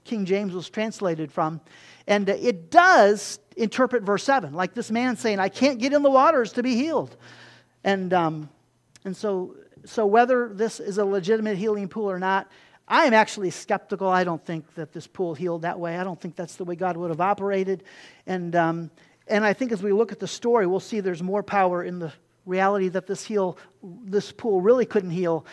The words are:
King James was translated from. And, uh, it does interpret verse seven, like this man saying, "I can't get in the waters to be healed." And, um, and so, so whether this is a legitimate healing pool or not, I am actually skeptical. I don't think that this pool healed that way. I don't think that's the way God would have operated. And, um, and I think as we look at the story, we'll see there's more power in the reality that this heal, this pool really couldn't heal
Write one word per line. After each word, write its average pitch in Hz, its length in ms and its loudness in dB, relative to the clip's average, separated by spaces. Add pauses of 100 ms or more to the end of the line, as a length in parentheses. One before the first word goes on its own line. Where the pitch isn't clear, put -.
King 208 200 -4
James 190 300 -2
was 175 160 -10
translated 185 600 -4
from. 160 300 -4 (460)
And, 202 220 2
uh, 196 60 2
it 180 360 -2
does 294 720 4 (160)
interpret 233 460 0
verse 190 220 -2
seven, 226 280 0
like 180 220 -4
this 233 160 -8
man 240 260 -2
saying, 208 220 -2
"I 196 100 0
can't 254 300 0
get 262 140 -2
in 294 100 4
the 277 80 6
waters 262 440 4
to 247 80 -2
be 254 120 0
healed." 240 420 -2 (680)
And, 185 300 0
um, 156 360 0 (560)
and 190 120 -8
so, 190 400 -6 (280)
so 214 220 -2
whether 240 420 4
this 208 320 -6
is 196 180 -6
a 208 60 2
legitimate 202 520 0
healing 208 320 -2
pool 208 220 -6
or 185 80 -4
not, 190 320 -2 (360)
I 277 180 4
am 247 100 4
actually 202 360 2
skeptical. 190 580 -4
I 185 160 2
don't 170 200 -4
think 160 300 -10
that 160 180 -10
this 165 140 -14
pool 170 280 -6
healed 170 280 -4
that 175 160 -4
way. 170 180 -6
I 180 80 -4
don't 185 160 -8
think 175 160 -12
that's 175 200 -10
the 190 80 -10
way 175 100 -6
God 175 240 -4
would 175 100 -6
have 165 140 -2
operated. 196 600 -2 (420)
And, 175 280 -4
um, 165 360 0 (360)
and 208 160 2
I 208 120 2
think 240 180 -4
as 185 100 -4
we 202 100 0
look 214 200 2
at - 60 -14
the 190 100 -8
story, 233 380 2
we'll 180 140 0
see 214 200 -6
there's 180 220 -4
more 196 200 -2
power 185 400 2
in 180 160 -8
the 160 140 -8 (320)
reality 190 440 2
that 185 180 -4
this - 180 -8
heal, 196 320 -2 (260)
this 190 500 -6
pool 196 280 -2
really 233 240 4
couldn't 185 280 -2
heal 165 400 -2